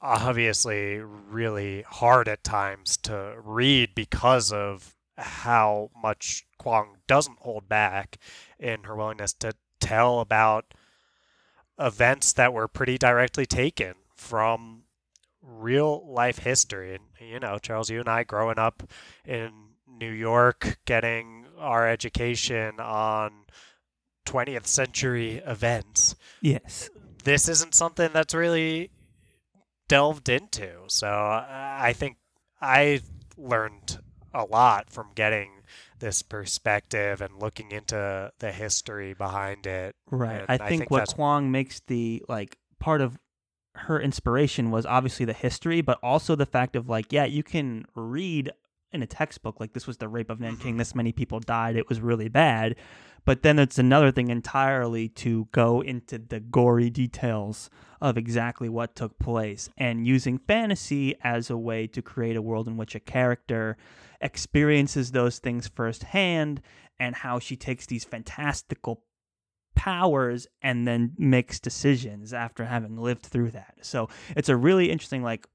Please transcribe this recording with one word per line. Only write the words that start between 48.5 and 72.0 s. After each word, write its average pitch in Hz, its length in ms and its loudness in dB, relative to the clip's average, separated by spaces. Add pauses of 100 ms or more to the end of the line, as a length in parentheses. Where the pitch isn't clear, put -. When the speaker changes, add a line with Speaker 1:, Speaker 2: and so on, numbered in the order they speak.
Speaker 2:
in 156 100 -6
a 113 40 -6
textbook, - 540 -6
like, 110 120 -10
this - 140 -10
was 123 120 -12
the 113 100 -8
rape 113 220 -6
of 113 100 -10
Nanking, 113 320 -8
Speaker 1:
Mm-hmm. 113 60 -4
Speaker 2:
this 117 160 -4
many 117 180 0
people 113 280 -4
died, 113 360 -2
it 113 120 -2
was 113 120 -2
really 113 280 0
bad. 117 480 2 (500)
But 131 160 2
then 151 160 8
it's 139 200 4
another 135 320 8
thing 123 200 0
entirely 120 800 0
to 113 420 -2
go 120 300 4
into 127 360 -8
the 113 220 -10
gory 120 480 4
details 117 800 -4 (320)
of 127 160 0
exactly 117 520 -2
what 117 280 -6
took - 220 -8
place, 110 580 -4
and 117 300 -2
using 127 320 2
fantasy 185 840 -2
as 117 280 -2
a 120 80 -4
way 113 300 -4
to 123 120 -12
create 113 360 -4
a 110 60 -4
world 113 240 -4
in 113 120 -8
which 110 160 -8
a 107 60 -10
character 120 760 -2 (460)
experiences 143 920 2
those 123 260 2
things 120 300 -6
firsthand 151 920 -2 (380)
and 123 160 -4
how 123 240 -6
she 127 180 -10
takes - 300 -8
these 120 180 -6
fantastical - 960 -8 (720)
powers 143 720 2 (160)
and 123 240 2
then 120 300 2
makes 131 440 4
decisions 120 720 -2